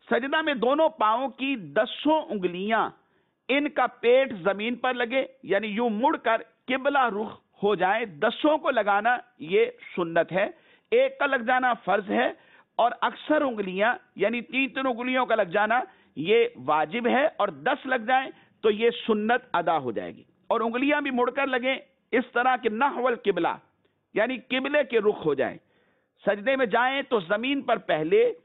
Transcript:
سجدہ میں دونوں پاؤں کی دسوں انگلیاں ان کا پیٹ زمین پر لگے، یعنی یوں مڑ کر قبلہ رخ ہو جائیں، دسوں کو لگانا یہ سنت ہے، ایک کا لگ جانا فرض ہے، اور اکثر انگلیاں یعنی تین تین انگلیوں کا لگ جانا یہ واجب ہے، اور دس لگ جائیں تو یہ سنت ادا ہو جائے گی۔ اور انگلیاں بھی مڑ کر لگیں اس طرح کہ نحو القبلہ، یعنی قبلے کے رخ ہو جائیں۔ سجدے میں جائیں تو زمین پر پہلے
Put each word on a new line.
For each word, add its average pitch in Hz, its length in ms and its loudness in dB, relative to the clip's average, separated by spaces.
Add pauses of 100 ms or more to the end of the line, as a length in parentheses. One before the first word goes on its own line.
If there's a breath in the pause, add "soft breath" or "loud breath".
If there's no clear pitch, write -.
(120)
سجدہ 269 300 0
میں 311 120 -2
دونوں 277 360 2
پاؤں 247 400 0
کی 269 260 -4
دسوں 220 680 0
انگلیاں 185 680 -2 (580)
ان 285 220 0
کا 254 180 0
پیٹ 254 460 2 (100)
زمین 202 320 -2
پر 254 180 -4
لگے، 247 320 -2 (180)
یعنی 196 240 -2
یوں 226 220 -2
مڑ 262 280 0
کر 226 240 -2 (260)
قبلہ 262 380 0
رخ 214 340 -6 (240)
ہو 208 120 2
جائیں، 196 300 0
دسوں 226 520 0
کو 320 120 -2
لگانا 214 480 2 (220)
یہ 185 260 2 (300)
سنت 165 360 0
ہے، 190 180 0 (420 soft breath)
ایک 269 280 2
کا - 60 0
لگ 269 100 0
جانا 254 380 0
فرض 202 360 -2
ہے، 220 220 0 (440 soft breath)
اور 233 160 2 (100)
اکثر 294 400 0
انگلیاں 208 540 0 (200)
یعنی 220 260 0
تین 254 280 -2
تین 269 180 -4
انگلیوں 254 380 -2
کا 226 100 0
لگ 220 60 2
جانا 208 400 0 (340 soft breath)
یہ 208 320 2 (180)
واجب 156 420 0
ہے، 247 200 2 (100)
اور 208 100 0
دس 202 380 -4
لگ 262 100 -2
جائیں 262 360 0 (300 soft breath)
تو 220 100 4
یہ 220 180 4 (180)
سنت 220 340 2 (120)
ادا 170 240 2
ہو 127 140 -4
جائے 92 240 -8
گی۔ - 80 -20 (240)
اور 220 140 0
انگلیاں 262 400 0
بھی 277 100 -4
مڑ 240 180 0
کر 277 180 -2
لگیں 254 280 -2 (360)
اس 233 120 2 (100)
طرح 254 220 2
کہ 247 140 -2
نحو 220 380 -2
القبلہ، 185 400 0 (680)
یعنی 240 240 0
قبلے 277 460 0
کے 233 160 0
رخ 208 260 0
ہو 151 80 2
جائیں۔ 120 240 -2 (680)
سجدے 208 300 0
میں 269 100 2
جائیں 247 360 0
تو 269 180 0
زمین 220 420 -2
پر - 160 0
پہلے 165 560 2 (120)